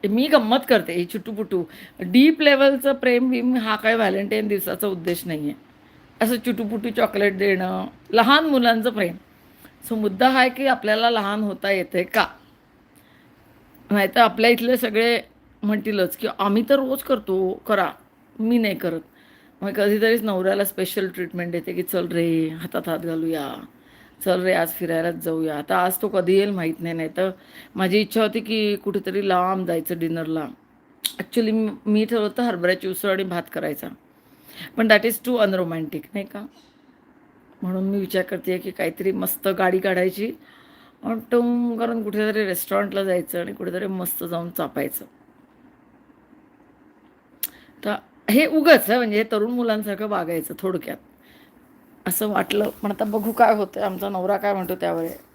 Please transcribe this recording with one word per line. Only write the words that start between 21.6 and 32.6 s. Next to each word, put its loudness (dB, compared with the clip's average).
की -4
"चल -2
रे, 2
हातात -6
हात -2
घालूया, -4
चल 2
रे, 2
आज 0
फिरायलाच -2
जाऊया." -4
आता -2
आज 2
तो -2
कधी 0
येईल 4
माहीत -4
नाही, -6
नाही -4
तर 0
माझी 2
इच्छा 0
होती 0
की 0
कुठेतरी -4
लांब 0
जायचं -4
डिनरला. -4
Actually 0
मी, 0
मी 4
ठरवलं 0
होतं -2
हरभऱ्याची 0